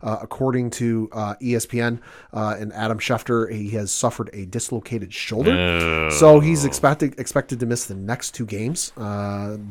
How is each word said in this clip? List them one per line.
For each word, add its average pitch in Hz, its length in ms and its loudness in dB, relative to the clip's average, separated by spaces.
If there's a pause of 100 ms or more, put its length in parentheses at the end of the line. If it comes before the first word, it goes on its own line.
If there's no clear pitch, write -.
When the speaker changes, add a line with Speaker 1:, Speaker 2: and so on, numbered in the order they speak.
Speaker 1:
Uh, 110 180 -2
according 123 520 -2
to, 113 420 0
uh, 104 280 -4
E 120 140 0
S 110 120 -2
P 120 120 -4
N, 120 220 -2 (320)
uh, 107 260 -2
and 104 140 -8
Adam 110 240 -2
Schefter, 117 560 0
he 104 160 -6
has 104 220 -4
suffered 120 420 -2
a 101 120 -10
dislocated 110 680 -6
shoulder. - 400 0
Speaker 2:
No. 90 560 2
Speaker 1:
So 151 300 10
he's 151 260 2
expected, 143 540 0
expected 131 400 -4
to 120 80 -2
miss 117 180 -2
the 98 100 -10
next 101 360 -6
two 117 160 -6
games, 110 500 -4
uh, 104 600 -6 (140)